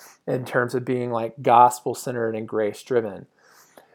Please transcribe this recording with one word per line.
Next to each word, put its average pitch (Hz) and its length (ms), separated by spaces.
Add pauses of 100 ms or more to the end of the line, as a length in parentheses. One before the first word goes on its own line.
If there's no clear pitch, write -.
(280)
in 127 180
terms 123 300
of 123 100
being, 123 260
like, 117 300
gospel-centered 120 920
and 110 120
grace-driven. 107 760 (680)